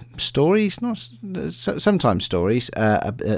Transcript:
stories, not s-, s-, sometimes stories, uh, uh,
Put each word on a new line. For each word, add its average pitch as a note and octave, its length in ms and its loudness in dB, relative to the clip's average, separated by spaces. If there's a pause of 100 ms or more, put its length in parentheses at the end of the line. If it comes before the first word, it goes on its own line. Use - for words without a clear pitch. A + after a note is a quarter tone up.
(180)
stories, F#3+ 640 2
not A#3+ 160 -4
s-, - 140 -12 (260)
s-, D#3+ 440 -6
sometimes C#3+ 440 2
stories, G2+ 500 2
uh, G#2+ 380 2 (120)
uh, G#2 120 0